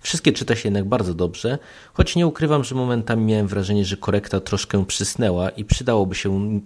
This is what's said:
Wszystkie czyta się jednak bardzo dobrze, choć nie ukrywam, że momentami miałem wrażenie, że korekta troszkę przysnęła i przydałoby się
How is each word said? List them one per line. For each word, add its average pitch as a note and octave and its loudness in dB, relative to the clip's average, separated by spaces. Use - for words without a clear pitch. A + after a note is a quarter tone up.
Wszystkie - 0
czyta B2 0
się - -4
jednak G2+ 0
bardzo G2+ 0
dobrze, F2+ -2
choć - 2
nie F3 4
ukrywam, D3+ 2
że C3 -6
momentami A#2 0
miałem G#2+ 2
wrażenie, G2 0
że G2 -4
korekta G2+ 0
troszkę G2 -2
przysnęła F#2 0
i - -10
przydałoby G#2+ 2
się G2+ -2